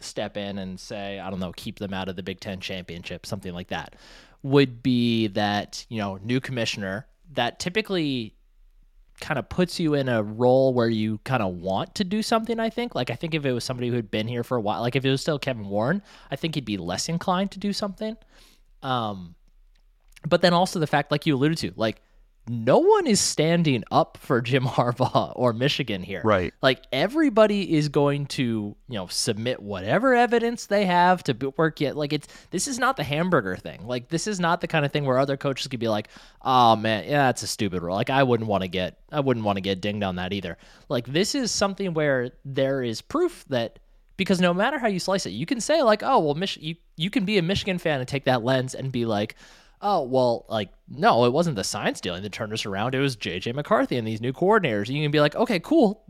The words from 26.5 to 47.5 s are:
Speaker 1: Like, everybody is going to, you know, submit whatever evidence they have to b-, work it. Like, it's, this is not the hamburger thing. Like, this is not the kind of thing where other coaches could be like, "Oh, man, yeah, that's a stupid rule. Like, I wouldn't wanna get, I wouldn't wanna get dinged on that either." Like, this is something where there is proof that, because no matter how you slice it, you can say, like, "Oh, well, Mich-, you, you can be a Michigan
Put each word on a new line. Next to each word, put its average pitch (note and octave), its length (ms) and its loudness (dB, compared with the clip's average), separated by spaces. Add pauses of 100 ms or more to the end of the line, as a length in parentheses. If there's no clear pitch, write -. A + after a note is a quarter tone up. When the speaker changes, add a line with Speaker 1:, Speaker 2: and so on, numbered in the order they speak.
Speaker 1:
Like, C3 180 4 (100)
everybody G#3 840 2
is D3+ 140 2
going C#3+ 380 2
to, A2+ 480 -2 (120)
you B2 80 -10
know, F#2+ 100 -6
submit A2+ 560 -2
whatever A2 540 0
evidence A#3 500 2
they G3+ 200 2
have F3+ 400 4
to B2+ 100 0
b-, C3+ 220 -4
work D#3+ 220 2
it. C#3 160 -2
Like, D3 160 -4
it's, D3+ 160 -4 (220)
this F#3+ 180 -4
is B3+ 120 -6
not C4 180 2
the D3+ 60 -4
hamburger C#3+ 520 0
thing. E2 300 -14
Like, B2 240 -6
this D#3+ 160 -4
is G#3 140 -4
not F3 220 2
the E3+ 60 -6
kind D#3 160 0
of C#3 80 -2
thing D3 140 -2
where B2+ 140 4
other C#3 180 0
coaches C3+ 300 -4
could B2 120 -8
be A2+ 100 0
like, G#2+ 180 0 (340)
"Oh, A#2+ 340 8
man, G#2+ 280 0
yeah, C#3 240 2
that's B2 160 0
a - 40 -8
stupid F2+ 360 -2
rule. F2 120 -2
Like, A2+ 140 0
I C#3 140 4
wouldn't A2+ 260 2
wanna F#2+ 180 2
get, F2+ 300 -4 (140)
I D3+ 80 -2
wouldn't B2 260 0
wanna G2 160 0
get F#2+ 180 -2
dinged G2+ 240 -2
on F#2 120 -2
that F#2 180 -4
either." F2+ 240 -6 (300)
Like, B2 180 -2
this E3+ 300 0
is B3+ 160 -2
something G3 420 -2
where C#3 380 0 (140)
there C3+ 360 0
is A#2 180 -4
proof - 500 -4
that, A#2 280 -2 (400)
because F3+ 240 2
no F3 140 4
matter B3 240 0
how A#3 80 0
you F#3+ 120 0
slice F#3 280 -2
it, F2 40 -8
you A#2 140 -6
can A#3+ 160 -4
say, D4+ 220 2
like, G#3+ 180 4
"Oh, B3 160 2
well, D3+ 160 2
Mich-, E3 240 -4
you, D#3+ 180 -8 (220)
you F3 140 -2
can G#3 140 0
be G#3 120 2
a F3 60 4
Michigan F#3 340 -2